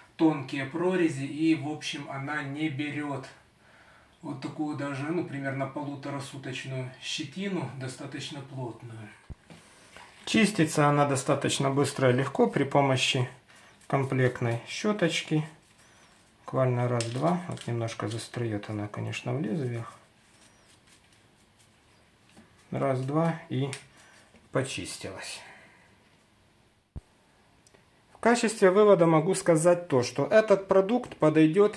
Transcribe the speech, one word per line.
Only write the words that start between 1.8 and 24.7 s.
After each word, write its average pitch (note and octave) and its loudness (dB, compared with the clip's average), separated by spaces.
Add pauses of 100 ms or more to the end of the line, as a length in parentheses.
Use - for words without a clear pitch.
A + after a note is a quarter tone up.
она C#3+ -6
не C#3+ -6
берёт C#3+ -6 (960)
вот C3+ -10
такую D3 -6
даже, C#3 -6
ну, F3 -2
примерно C3+ -6
полуторасуточную C3+ -10 (100)
щетину, E3 -6 (100)
достаточно C#3 -10
плотную. A#2 -12 (1160)
Чистится D#3+ 2
она D3 4
достаточно C3+ 0
быстро C3+ 2
и B2 6
легко C3+ 2
при C#3 0
помощи C3 2 (600)
комплектной B2+ 0
щёточки. E3 -2 (1000)
Буквально B2 0
раз-два. B2 -2 (100)
Вот B2 -10
немножко A#2 -4
застаёт A2 -6
она, G#2 -6
конечно, A2 -8
в C3+ -4
лезвиях. C3 -6 (2750)
Раз-два C#3 -2 (100)
и C3 -2 (840)
почистилась. - -8 (2750)